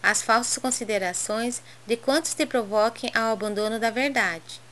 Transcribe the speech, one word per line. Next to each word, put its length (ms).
as 180
falsas 360
considerações 1040
de 100
quantos 380
te 100
provoquem 680
ao 160
abandono 480
da 100
verdade. 720